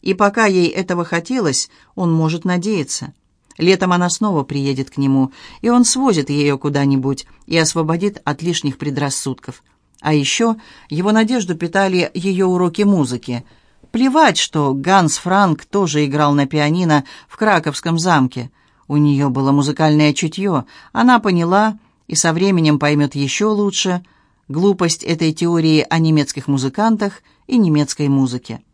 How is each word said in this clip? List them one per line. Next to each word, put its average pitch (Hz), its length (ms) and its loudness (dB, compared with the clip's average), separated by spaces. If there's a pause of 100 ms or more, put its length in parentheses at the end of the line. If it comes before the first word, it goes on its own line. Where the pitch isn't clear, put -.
И 190 120 -2
пока 202 320 2
ей 185 240 2
этого 180 340 -4
хотелось, 170 680 -4 (260)
он 175 180 0
может 160 320 0
надеяться. 180 680 -4 (440)
Летом 185 340 2
она 180 180 2
снова 175 340 -2
приедет 139 460 -4
к - 80 -12
нему, 135 340 2 (300)
и 226 80 0
он 240 140 4
свозит 220 460 0
ее 143 280 0
куда-нибудь 139 680 -2 (200)
и 165 120 -2
освободит 165 640 -2
от 143 180 -6
лишних 160 360 -4
предрассудков. 139 840 -6 (360)
А 156 140 -2
еще 220 420 0 (340)
его 180 220 0
надежду 220 440 0
питали 180 580 0
ее 185 340 0
уроки 180 360 0
музыки. 123 600 0 (480)
Плевать, 262 460 2
что 143 360 -2
Ганс 160 440 2
Франк 185 480 0
тоже 151 400 0
играл 147 280 0
на 143 120 2
пианино 151 580 0 (240)
в - 80 -20
Краковском 165 640 -2
замке. 131 520 0 (360)
У 147 80 -4
нее 143 340 2
было 135 220 0
музыкальное 151 640 2
чутье, 165 520 -4 (280)
она 247 260 4
поняла 202 580 0 (300)
и 160 80 -8
со 165 180 0
временем 165 460 2
поймет 147 360 0
еще 143 360 -2
лучше 196 520 -2 (440)
глупость 180 560 0
этой 160 300 -2
теории 160 560 0
о 165 100 0
немецких 156 480 0
музыкантах 202 720 -2 (260)
и 254 100 0
немецкой 151 500 0
музыке. 127 540 -2 (120)